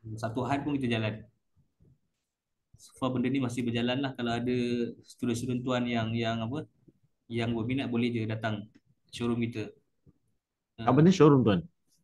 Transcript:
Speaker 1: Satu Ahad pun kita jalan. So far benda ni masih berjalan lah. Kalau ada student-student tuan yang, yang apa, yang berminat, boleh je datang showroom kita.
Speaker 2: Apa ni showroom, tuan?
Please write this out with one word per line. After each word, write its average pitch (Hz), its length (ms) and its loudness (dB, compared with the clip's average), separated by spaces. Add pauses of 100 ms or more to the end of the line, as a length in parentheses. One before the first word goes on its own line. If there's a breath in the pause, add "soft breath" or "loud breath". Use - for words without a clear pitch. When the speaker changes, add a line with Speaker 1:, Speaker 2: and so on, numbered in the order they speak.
(160)
Speaker 1:
Satu 113 260 -6
Ahad 143 220 -2
pun 147 140 -2
kita 131 100 -2
jalan. 110 340 -2 (1600)
So - 180 -20
far 131 160 -4
benda 127 160 0
ni 135 140 0
masih 120 240 -4
berjalan 120 340 -2
lah. 135 140 -4
Kalau 120 240 -4
ada 123 180 -2 (460)
student-student 123 600 -4
tuan 123 220 -2
yang, 117 300 -2
yang 113 260 -2
apa, 117 240 -6 (640)
yang 117 240 -2
berminat, 117 380 -2
boleh 117 180 0
je 117 160 -2
datang 110 420 -4 (440)
showroom 120 340 -2
kita. 110 300 -6 (1040)
Speaker 2:
Apa 123 200 4
ni 165 100 8
showroom, 147 320 8
tuan? 101 180 4 (440)